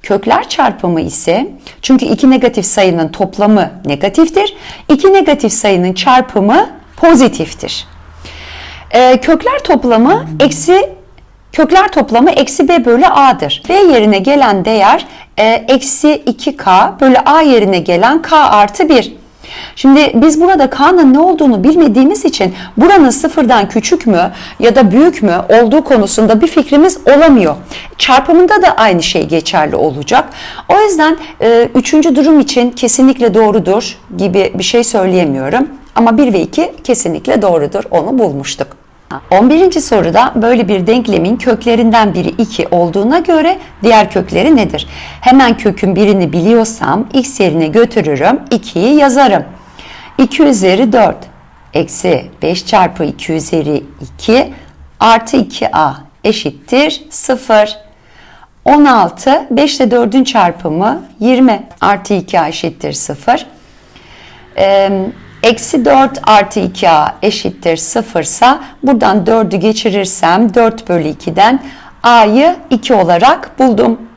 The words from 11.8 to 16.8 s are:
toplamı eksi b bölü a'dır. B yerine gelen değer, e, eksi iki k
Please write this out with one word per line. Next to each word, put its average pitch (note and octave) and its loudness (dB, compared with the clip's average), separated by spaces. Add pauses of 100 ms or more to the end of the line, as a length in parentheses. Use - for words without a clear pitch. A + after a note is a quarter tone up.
toplamı C4+ 0
eksi C#4 -2
b B3+ 2
bölü A#3+ 2
a'dır. B3+ 0
B F4 0
yerine A#3+ 4
gelen A#3 0
değer, A3 2 (320)
e, G#3+ 2
eksi A#3 0 (120)
iki - -6
k G3 2